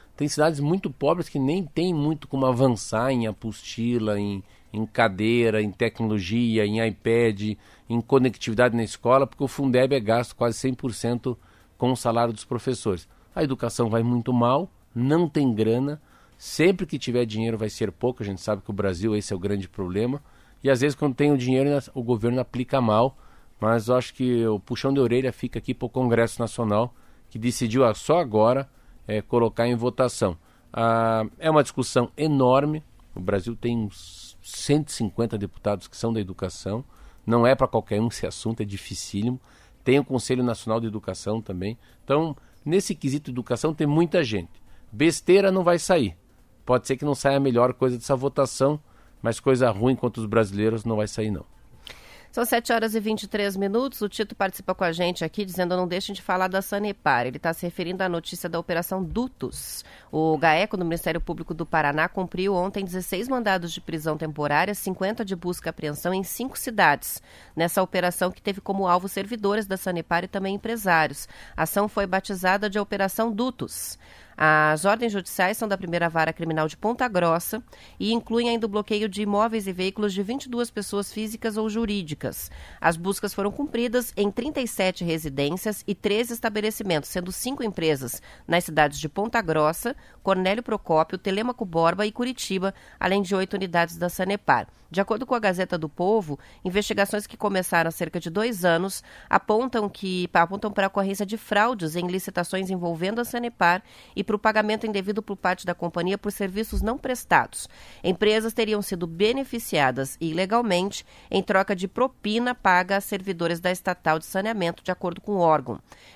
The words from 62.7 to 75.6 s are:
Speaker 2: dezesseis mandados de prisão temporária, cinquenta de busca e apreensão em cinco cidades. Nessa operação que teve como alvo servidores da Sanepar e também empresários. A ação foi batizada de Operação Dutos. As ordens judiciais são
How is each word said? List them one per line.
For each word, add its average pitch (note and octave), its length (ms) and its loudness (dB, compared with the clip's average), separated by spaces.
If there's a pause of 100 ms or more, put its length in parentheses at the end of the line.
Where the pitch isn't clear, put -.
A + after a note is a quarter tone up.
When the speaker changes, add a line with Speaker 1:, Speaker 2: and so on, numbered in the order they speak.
Speaker 2:
dezesseis F#3 440 -6
mandados G3 440 0
de - 80 -10
prisão D#3 360 -4
temporária, D3+ 600 0
cinquenta G3 480 -4
de F#3+ 100 -6
busca F3 340 -6
e - 20 -2
apreensão D#3 440 -4
em F#3+ 80 -2
cinco - 340 -8
cidades. F3+ 640 2 (360)
Nessa F3 260 2
operação F3+ 480 0
que - 100 -14
teve G3 200 -6
como G3 260 -2
alvo F3+ 220 2
servidores G3+ 580 -2
da F#3+ 100 -4
Sanepar F3 460 -2
e F#3 60 -10
também G3 260 -4
empresários. F#3+ 720 0 (300)
A D#3 80 0
ação G3+ 240 0
foi G3+ 180 -2
batizada F#3+ 640 0
de G#3 80 -2
Operação G3+ 540 -2
Dutos. - 680 -6 (440)
As D#3 440 6
ordens A3 260 2
judiciais G3 460 -2
são A3 100 -4